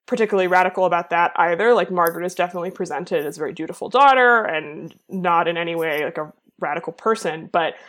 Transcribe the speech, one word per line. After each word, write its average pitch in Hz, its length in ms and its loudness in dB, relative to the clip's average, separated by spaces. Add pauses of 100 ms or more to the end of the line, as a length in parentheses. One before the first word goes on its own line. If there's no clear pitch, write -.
particularly 208 420 0
radical 185 380 2
about 175 260 0
that 170 240 2
either. 175 400 2
Like, 180 160 0
Margaret 170 340 0
is 175 80 -8
definitely 175 380 -4
presented 165 560 -6
as 143 100 -10
a - 20 -10
very 147 140 -6
dutiful - 360 -10
daughter 247 540 6
and 156 520 -6 (120)
not 175 400 0
in 170 80 -2
any 170 200 -4
way, 156 280 -2
like, 135 140 -6
a 156 160 -8 (260)
radical 165 320 -6
person. 165 600 -4
But 165 220 0 (140)